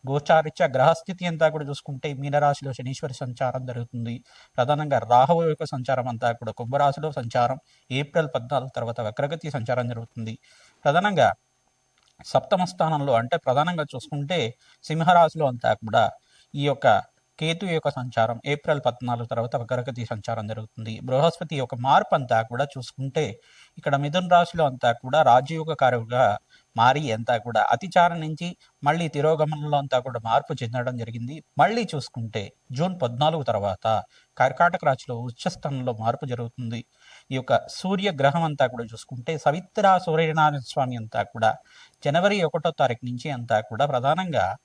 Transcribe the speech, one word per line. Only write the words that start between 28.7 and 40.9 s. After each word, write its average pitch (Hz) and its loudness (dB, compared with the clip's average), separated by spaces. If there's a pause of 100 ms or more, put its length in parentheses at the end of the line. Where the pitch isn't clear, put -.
మళ్ళీ 160 2
తిరోగమనంలో 151 0
అంతా 135 0
కూడా 120 -6
మార్పు 120 2
చెందడం 123 -4
జరిగింది. 117 -8 (200)
మళ్ళీ 208 2 (100)
చూసుకుంటే 113 -8 (280)
జూన్ 170 -4
పద్నాలుగు 139 0
తర్వాత 101 -2 (500)
కర్కాటక 175 2
రాశిలో 131 -2
ఉచ్చ 123 -12
స్థానంలో 135 -6
మార్పు 113 -2
జరుగుతుంది. 117 -8 (500)
ఈ 131 -4
యొక్క 131 0 (140)
సూర్యగ్రహం 170 0
అంతా 147 0
కూడా 117 -6
చూసుకుంటే, 123 -10
సవిత్ర 180 2
సూర్యనారాయణ 156 2
స్వామి 127 -2